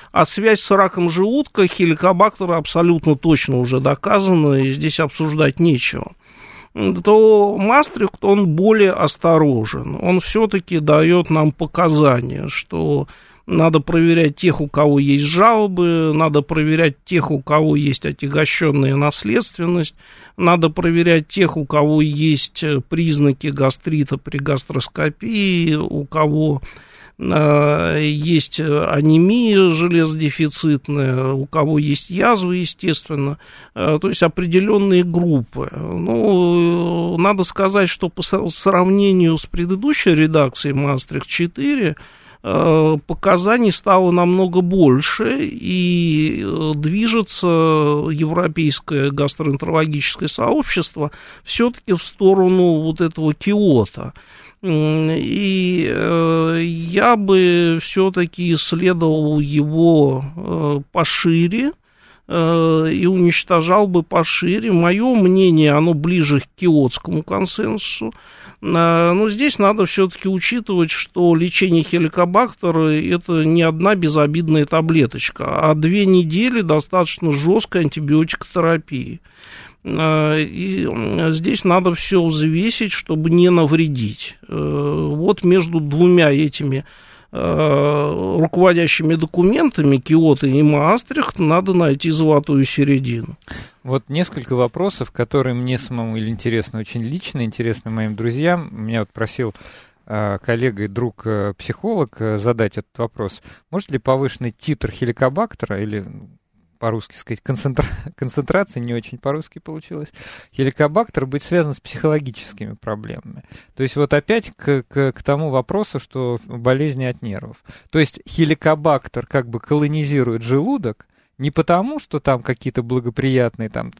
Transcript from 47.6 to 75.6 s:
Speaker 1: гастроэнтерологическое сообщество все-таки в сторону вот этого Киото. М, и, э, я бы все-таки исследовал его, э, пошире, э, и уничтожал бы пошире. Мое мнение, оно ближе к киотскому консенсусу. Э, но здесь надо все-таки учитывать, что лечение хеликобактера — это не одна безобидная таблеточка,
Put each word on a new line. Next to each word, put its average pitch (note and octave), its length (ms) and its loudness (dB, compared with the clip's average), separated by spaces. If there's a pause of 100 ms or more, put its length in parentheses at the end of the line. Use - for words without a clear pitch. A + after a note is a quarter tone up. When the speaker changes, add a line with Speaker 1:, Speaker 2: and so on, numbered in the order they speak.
Speaker 1:
гастроэнтерологическое D3+ 1160 -4
сообщество F3+ 840 -4 (340)
все-таки A#3+ 500 -2
в E3 80 -4
сторону F#3 800 4
вот D#3+ 180 -4
этого D#3+ 340 -2
Киото. F#3+ 800 0 (500)
М, D#3 500 0
и, F3+ 800 -2
э, E3 720 0
я E3+ 520 0
бы F3+ 640 2
все-таки F3+ 720 -2
исследовал D#3+ 880 0
его, D3 800 2 (140)
э, D#3 440 -4 (120)
пошире, F3 800 0 (600)
э, E3 600 2
и F3+ 140 0
уничтожал F3+ 800 2
бы F3 160 2
пошире. F#3+ 640 -2
Мое F#3+ 460 2
мнение, F3+ 560 4
оно D#3+ 220 2
ближе D3+ 460 0
к - 40 -8 (120)
киотскому D#3 680 0
консенсусу. G#3+ 880 -6 (500)
Э, E3+ 500 2
но G#3 180 0
здесь B3+ 280 -2
надо G3+ 280 2
все-таки F#3+ 420 -2
учитывать, F#3+ 640 -2
что F3 420 0
лечение E3+ 480 2
хеликобактера — F3 1040 0 (260)
это E3+ 300 -2
не E3 180 4
одна E3 340 2
безобидная D#3 680 2
таблеточка, D#3+ 1040 0